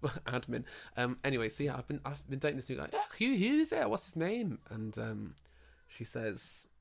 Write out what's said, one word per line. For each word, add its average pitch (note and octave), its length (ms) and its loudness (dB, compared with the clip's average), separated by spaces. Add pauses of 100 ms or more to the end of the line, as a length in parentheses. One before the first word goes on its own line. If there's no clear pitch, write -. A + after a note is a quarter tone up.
<laughs> - 240 -2
admin. B2 380 -2 (320)
Um, B2 280 2
anyway, B2 240 4
so - 160 -2
yeah, C3+ 120 0
I've B2+ 100 -6
been, C#3+ 180 -2
I've C#3+ 240 -6
been C3+ 100 -2
dating C#3+ 180 2
this C3 120 -6
new C3 80 -2
guy. C3+ 180 -4
Ah, - 120 2 (120)
who, B3+ 160 6
who's C#4 380 6
it? B2+ 160 4
What's - 160 2
his - 120 -8
name? F#3 420 0 (120)
And, A2 280 -4
um, G#2+ 360 -4 (540)
she - 160 -10
says - 640 -4 (140)